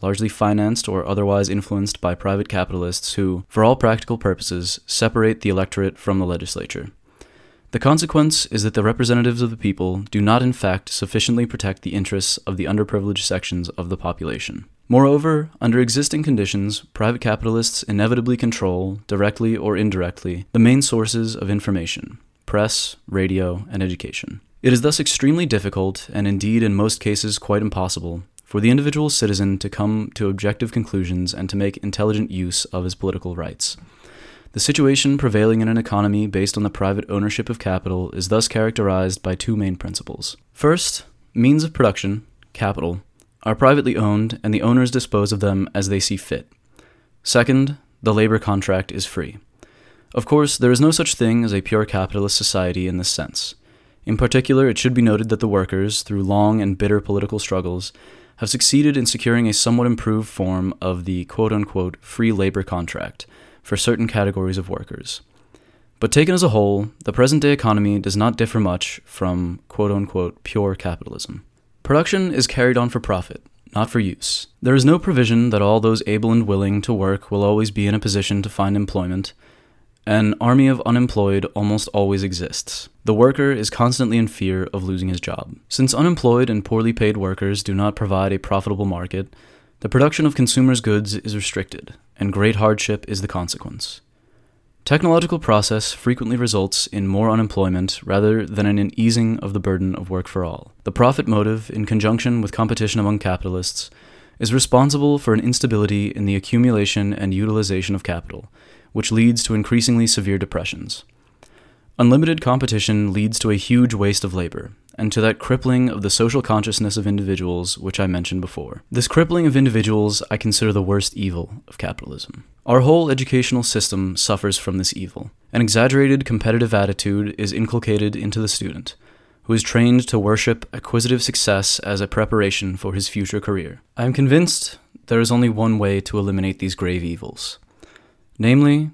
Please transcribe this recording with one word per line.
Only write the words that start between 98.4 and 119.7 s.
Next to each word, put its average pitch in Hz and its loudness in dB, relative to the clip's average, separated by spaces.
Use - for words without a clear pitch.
than 104 -2
in 101 2
an 101 0
easing 113 2
of 98 -6
the 104 -2
burden 92 0
of 92 -10
work 92 -4
for 92 -4
all. - -12
The 104 -4
profit 127 2
motive, 110 0
in 107 -4
conjunction 113 2
with 101 -4
competition 113 0
among 104 0
capitalists, 92 -4
is 113 0
responsible 143 4
for 117 2
an 107 4
instability 104 0
in 104 -4
the 98 0
accumulation 104 2
and 98 -2
utilization 98 -2
of 92 -8
capital, - -10
which 110 -2
leads 113 4
to 113 -2
increasingly 117 2
severe 98 0
depressions. - -8
Unlimited 156 6
competition 110 0
leads 107 -2
to 110 0
a 104 2
huge 120 2
waste 101 0
of 92 -4
labor, 87 -6
and 107 -2
to - 0
that 110 2
crippling 127 2
of 101 -4
the 98 -2
social 117 2
consciousness 107 0
of 104 -2
individuals 92 -2
which - -6
I 98 0
mentioned 90 -2
before. 78 -12
This 120 -2
crippling 165 2
of 135 4
individuals 107 2